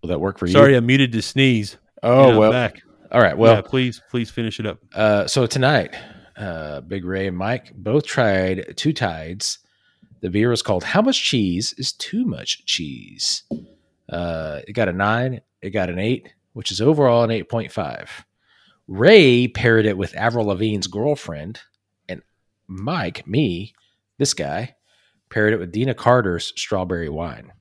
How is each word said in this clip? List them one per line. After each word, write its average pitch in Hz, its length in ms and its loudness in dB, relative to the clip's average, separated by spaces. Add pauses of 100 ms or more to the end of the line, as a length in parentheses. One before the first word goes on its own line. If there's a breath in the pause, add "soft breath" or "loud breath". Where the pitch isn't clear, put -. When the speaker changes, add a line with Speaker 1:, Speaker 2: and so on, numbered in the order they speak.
Speaker 1:
Will 82 80 -12
that 80 100 -2
work 95 180 -4
for - 80 -6
you? 90 80 0
Speaker 2:
Sorry, 139 220 8
I 123 40 4
muted 127 340 2
to 110 80 -2
sneeze. 120 560 0 (260)
Speaker 1:
Oh, 123 200 6
Speaker 2:
And 131 100 8
I'm 110 40 6
Speaker 1:
well. 107 140 6
Speaker 2:
back. 120 300 -2 (300)
Speaker 1:
All 120 100 4
right, 82 160 4
well. 113 180 8
Speaker 2:
Yeah, 104 60 -2
please, 127 480 -4
please 120 200 -4
finish 113 300 -8
it 107 60 -6
up. 104 140 -8 (140)
Speaker 1:
Uh, 104 340 2
so 131 180 0
tonight, 127 500 0 (400 loud breath)
uh, 80 460 -10
Big 87 240 -10
Ray 95 220 -4
and 90 100 -6
Mike 110 380 -6
both 110 300 -2
tried 95 720 0
Two 156 160 -2
Tides. 87 680 -6 (600)
The 101 80 -4
beer 104 200 0
was 117 120 0
called 92 220 -2
How - 180 0
Much 262 220 0
Cheese 98 540 -2
is - 160 -8
Too - 320 -6
Much - 400 -8
Cheese? 60 760 -8 (680)
Uh, 80 580 -8
it 104 60 -16
got 110 160 0
a 87 40 -6
nine, 113 480 -2 (200)
it 95 100 -10
got 92 180 -4
an 87 100 -6
eight, 113 340 -4 (200)
which - 180 -10
is 95 100 -6
overall 127 420 4
an 113 80 -2
eight 107 180 -6
point - 220 -6
five. 67 540 -10 (640)
Ray 123 600 6
paired 113 380 2
it 101 120 0
with 92 180 -6
Avril 117 300 -2
Lavigne's 101 420 -2
Girlfriend, 98 720 -6 (480)
and 92 140 -14 (460)
Mike, 107 600 -8
me, 104 460 -4 (440)
this 139 160 -2
guy, 78 420 -8 (540)
paired 107 240 2
it 104 60 -2
with 87 120 -10
Dina 120 220 -4
Carter's 107 640 0
Strawberry 90 540 -4
Wine. 78 520 -10